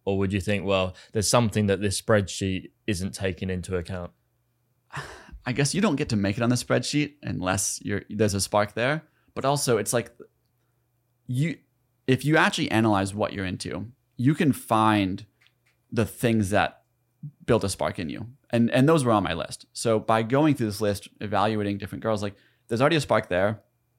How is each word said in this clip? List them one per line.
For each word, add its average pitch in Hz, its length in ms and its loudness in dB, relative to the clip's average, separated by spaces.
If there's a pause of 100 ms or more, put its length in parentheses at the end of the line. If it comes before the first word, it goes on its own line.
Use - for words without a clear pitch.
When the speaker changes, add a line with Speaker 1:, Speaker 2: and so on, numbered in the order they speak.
Speaker 1:
Or 98 120 0
would 98 140 0
you 101 80 0
think, 98 260 -2
"Well, 95 300 0 (160)
there's 107 180 0
something 107 380 2
that 98 140 2
this 101 200 -2
spreadsheet 98 720 0 (160)
isn't 98 260 -4
taking 95 360 -4
into 92 260 -4
account"? 87 360 -8 (800)
Speaker 2:
<sighs> - 540 -16
I 127 60 -4
guess 139 220 0
you - 80 0
don't 170 160 2
get 110 120 -4
to 113 60 0
make 101 220 0
it 117 60 -2
on 117 60 2
the 123 60 2
spreadsheet 127 680 -2
unless 98 600 -2
you're, 101 260 -4
there's 104 240 0
a 98 80 -2
spark 104 340 0
there. 139 280 -2 (320)
But 107 100 -4
also, 139 320 2
it's 104 160 -2
like, 117 180 -2 (1160)
you, 139 300 -2 (500)
if 131 180 2
you 156 120 4
actually 175 340 2
analyze 101 420 2
what 104 200 -2
you're 98 120 -4
into, 95 420 -8 (300)
you 131 180 2
can 151 180 4
find 107 720 2 (640)
the 113 140 0
things 110 460 0
that 92 320 0 (640)
build 113 180 2
a 98 60 -2
spark - 300 -4
in 82 100 -8
you. 85 180 -10 (240)
And, 117 200 4
and 131 160 4
those 160 160 4
were 120 80 2
on 104 120 4
my 80 100 -2
list. - 400 -8
So 110 260 0
by 113 240 2
going 139 320 2
through 113 120 -2
this 104 140 -6
list, 104 260 -2 (120)
evaluating 104 580 0
different - 260 -10
girls, 110 180 -2
like, 101 140 -6 (320)
there's 117 140 -2
already 160 140 4
a 147 60 2
spark 110 280 0
there. 101 320 0 (380)